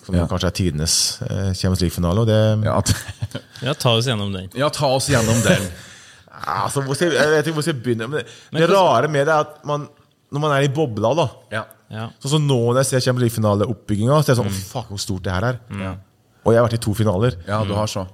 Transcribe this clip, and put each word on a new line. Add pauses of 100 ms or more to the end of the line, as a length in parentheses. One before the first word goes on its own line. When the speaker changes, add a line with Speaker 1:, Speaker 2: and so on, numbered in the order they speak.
Speaker 1:
som
Speaker 2:
Ja.
Speaker 1:
kanskje
er
tidenes,
eh,
Champions
League-finale,
og
det
Speaker 2:
Ja,
at (340)
<laughs>
Speaker 3:
Ja,
ta
oss
gjennom
den.
Speaker 2:
Ja,
ta
oss
gjennom
den.
Speaker 1:
<laughs> (680)
Ja,
altså,
hvor
skal
jeg,
jeg
vet
ikke
hvor
skal
jeg
begynne,
men (280)
Speaker 3:
Men
Speaker 1:
det
Speaker 3:
hvordan
Speaker 1:
rare
med
det
er
at
man, (440)
når
man
er
i
bobla
da, (220)
Speaker 2:
Ja. (280)
Speaker 3:
Ja. (100)
Speaker 1:
sånn
som
nå
når
jeg
ser
Champions
League-finale-oppbygginga,
så
er
det
sånn,
Speaker 3:
Mm.
Speaker 1:
«Å,
fuck,
hvor
stort
det
her
er.» (100)
Speaker 3:
Ja. (480)
Speaker 1:
Og
jeg
har
vært
i
to
finaler. (120)
Speaker 2:
Ja,
du
Speaker 3:
Mm.
Speaker 2:
har
så.